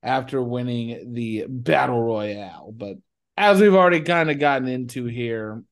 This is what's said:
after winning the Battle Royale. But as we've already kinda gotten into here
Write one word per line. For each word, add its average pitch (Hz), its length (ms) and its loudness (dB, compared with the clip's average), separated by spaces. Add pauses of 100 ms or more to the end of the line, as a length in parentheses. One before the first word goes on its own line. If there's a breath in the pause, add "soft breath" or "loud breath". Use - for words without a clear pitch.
after 131 400 -2
winning 120 720 -6
the 113 340 -6
Battle 131 540 0
Royale. 104 720 -6
But 101 200 -12 (400)
as 202 240 4
we've 208 140 8
already 175 260 6
kinda 160 340 0
gotten 139 320 2
into 127 380 -6
here 113 680 -6